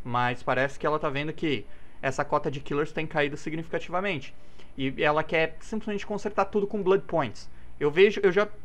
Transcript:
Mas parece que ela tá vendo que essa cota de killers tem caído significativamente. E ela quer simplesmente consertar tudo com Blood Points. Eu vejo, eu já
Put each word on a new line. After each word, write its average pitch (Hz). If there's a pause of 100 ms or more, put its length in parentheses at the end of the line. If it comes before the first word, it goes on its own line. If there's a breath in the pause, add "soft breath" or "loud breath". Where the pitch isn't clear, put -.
Mas 123
parece 135
que 160
ela 151
tá 151
vendo 147
que 143 (360 loud breath)
essa 135
cota 147
de 135
killers 151
tem 160
caído 147
significativamente. 165 (440 loud breath)
E 135
ela 151
quer 160
simplesmente 208
consertar 202
tudo 202
com 202
Blood 190
Points. 139 (300 soft breath)
Eu 147
vejo, 190
eu 180
já 202 (180)